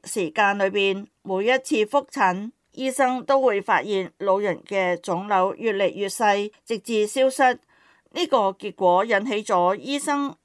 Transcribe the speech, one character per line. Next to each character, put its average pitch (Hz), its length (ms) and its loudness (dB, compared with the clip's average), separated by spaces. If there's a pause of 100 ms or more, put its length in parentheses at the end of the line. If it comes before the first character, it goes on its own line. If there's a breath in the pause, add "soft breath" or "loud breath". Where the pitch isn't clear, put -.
時 170 260 -4
間 202 280 0
裏 196 60 2
邊， 196 420 -2 (160)
每 190 240 -4
一 262 120 2
次 262 260 -2
覆 277 220 0
診， 202 440 -2 (220)
醫 262 180 -4
生 254 340 0
都 269 160 4
會 214 200 2
發 185 220 0
現 190 360 -4
老 196 200 2
人 202 300 -2
嘅 185 280 0
腫 180 320 -6
瘤 190 280 2
越 220 160 -2
嚟 196 200 0
越 196 160 -6
細， 208 420 0 (140 soft breath)
直 226 140 -4
至 214 280 0
消 262 220 2
失。 262 140 0 (720 soft breath)
呢 339 120 -2
個 277 100 0 (160)
結 190 220 -12
果 185 300 4
引 240 200 0
起 214 180 -4
咗 185 340 2
醫 269 220 -6
生 285 360 -4 (100)